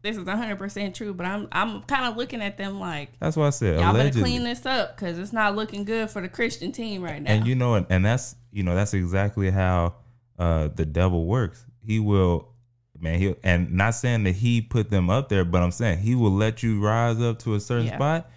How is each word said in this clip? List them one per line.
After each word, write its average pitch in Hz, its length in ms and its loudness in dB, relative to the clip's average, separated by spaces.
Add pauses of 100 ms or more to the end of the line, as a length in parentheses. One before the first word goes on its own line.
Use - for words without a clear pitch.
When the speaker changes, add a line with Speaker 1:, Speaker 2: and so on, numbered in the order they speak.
Speaker 1:
this 214 160 -6
is 180 100 -8
a 190 80 -2
hundred 214 220 -4
percent 196 380 -6
true, 208 180 -8
but 175 120 -6
I'm, 196 280 -6
I'm 208 300 -2
kinda 254 340 -2
looking 240 240 -6
at 202 160 -6
them 196 220 -8
like, 160 400 -8
Speaker 2:
That's 156 180 -2
why 147 100 4
I - 40 4
said 87 280 2
Speaker 1:
"Y'all 87 120 6
Speaker 2:
allegedly. 123 300 4
Speaker 1:
better - 100 4
clean - 120 0
this 240 220 -6
up, 262 320 -2
'cause 175 220 -6
it's 202 140 -10
not 208 220 0
looking 208 300 -6
good 220 240 -2
for 202 120 -8
the 180 80 -6
Christian 220 440 -4
team 214 280 -8
right 151 200 -8
now." 123 100 0
Speaker 2:
And 110 160 2
you 127 80 2
know, 123 200 2
and, 92 140 0
and 92 160 4
that's, 117 300 0 (160)
you 101 120 -4
know, 87 120 0
that's 104 180 0
exactly 95 580 0
how, 92 440 2 (440)
uh, 80 360 2
the 80 100 0
devil 85 400 2
works. 104 400 -2 (160)
He 110 200 -2
will, 95 480 2 (500)
man, 82 200 0
he'll, 95 240 2
and 87 280 2
not 98 240 2
saying 120 300 0
that 92 100 2
he 117 240 2
put 113 300 0
them 90 200 2
up 131 200 0
there, 95 160 4
but 87 180 2
I'm 87 80 2
saying 95 280 0
he 107 140 2
will 117 200 4
let 110 280 0
you 110 220 0
rise 113 380 2
up 117 180 -2
to 110 160 -2
a 101 60 0
certain 117 260 -2
Speaker 1:
Yeah. - 80 -6
Speaker 2:
spot, 156 420 -2